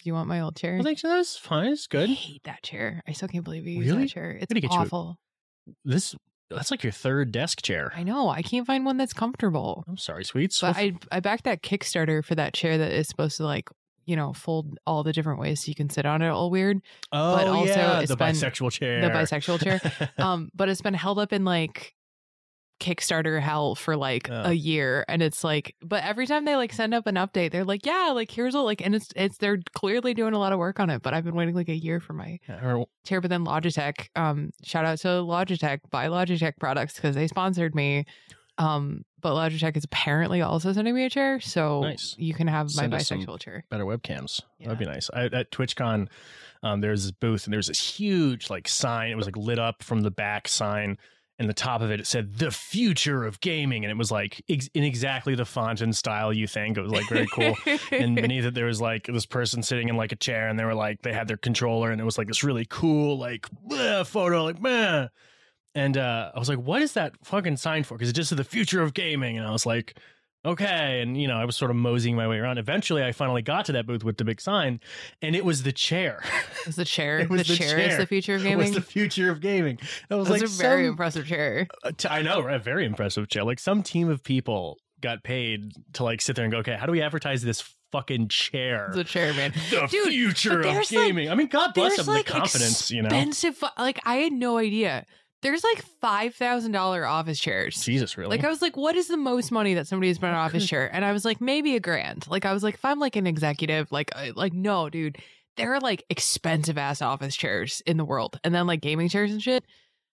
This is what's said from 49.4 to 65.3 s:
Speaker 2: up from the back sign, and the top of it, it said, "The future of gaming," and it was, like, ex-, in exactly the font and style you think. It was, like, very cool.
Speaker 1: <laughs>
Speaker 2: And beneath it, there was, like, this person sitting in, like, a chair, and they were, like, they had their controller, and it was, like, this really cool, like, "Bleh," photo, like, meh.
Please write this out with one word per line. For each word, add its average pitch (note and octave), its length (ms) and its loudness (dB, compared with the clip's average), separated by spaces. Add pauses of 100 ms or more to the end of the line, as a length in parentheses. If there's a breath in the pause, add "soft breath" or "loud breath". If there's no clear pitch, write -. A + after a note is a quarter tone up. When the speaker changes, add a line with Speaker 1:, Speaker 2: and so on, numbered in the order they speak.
Speaker 2:
up A2+ 240 -2
from A2+ 180 2
the G#2 100 2
back G#2 380 -4
sign, G#2 480 0 (400 soft breath)
and A2+ 100 0
the G#2+ 60 0
top A#2+ 280 -2
of A2+ 80 0
it, G#2 120 -2
it - 60 -12
said, G#2+ 320 -2
"The D#3 120 0
future D3+ 760 0
of G#2+ 140 -6
gaming," C#3+ 460 0
and G#2 60 -2
it G#2+ 60 -2
was, A2+ 140 0
like, G#2 380 -2
ex-, C3+ 240 0
in D3 100 2
exactly C3 520 0
the A#2+ 100 0
font A2+ 340 -2
and A2+ 160 2
style A2 380 0
you A2 140 2
think. G#2+ 300 -2
It G2+ 40 0
was, G2+ 100 -4
like, G#2 160 0
very - 200 2
cool. - 280 2 (100)
Speaker 1:
<laughs> D4 280 0
Speaker 2:
And A#2+ 240 2
beneath B2 260 2
it, A#2+ 120 -2
there A#2+ 100 0
was, A2+ 160 -2
like, A2+ 260 -2
this A#2 180 -2
person A#2+ 380 -2
sitting A#2+ 240 0
in, A#2 80 0
like, A2+ 160 0
a A2+ 60 -6
chair, A2+ 320 -2
and A2 100 0
they A2+ 60 0
were, A2 100 0
like, G#2+ 280 -2
they A#2+ 100 -2
had A2 160 -2
their G#2+ 80 -2
controller, A2+ 540 2
and A2 100 -2
it - 20 -2
was, A2+ 140 0
like, G#2+ 100 0
this A2+ 160 -2
really A#2 220 0
cool, D3 520 2
like, B2 300 -8 (220)
"Bleh," A3+ 360 0
photo, F3 380 2
like, E3 180 -4
meh. G#3 460 2 (680 soft breath)